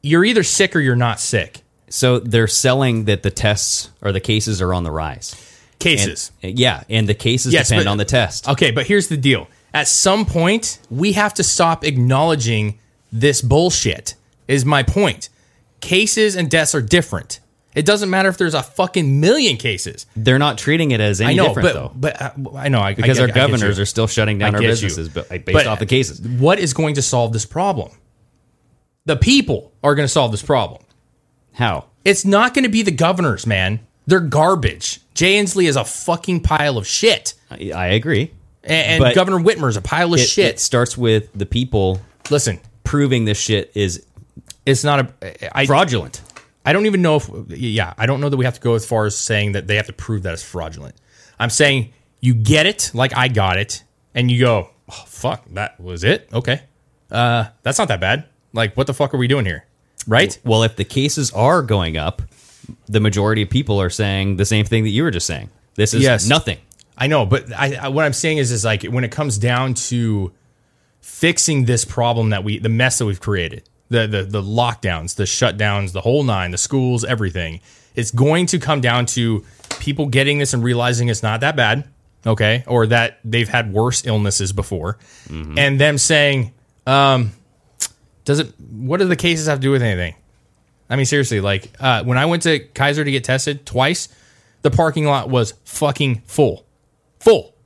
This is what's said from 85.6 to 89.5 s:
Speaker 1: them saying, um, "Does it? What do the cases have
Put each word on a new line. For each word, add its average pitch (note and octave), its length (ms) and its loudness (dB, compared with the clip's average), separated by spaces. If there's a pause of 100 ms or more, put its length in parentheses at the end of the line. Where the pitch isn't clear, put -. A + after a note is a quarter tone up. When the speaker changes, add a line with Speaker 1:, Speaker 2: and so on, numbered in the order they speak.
Speaker 1:
them D3 180 4
saying, C#3 560 2 (340)
um, C3 440 4 (920)
"Does C#3 140 0
it? - 200 -6
What B2+ 380 -6
do G3 80 2
the F3 100 2
cases E3 320 0
have C#3+ 120 0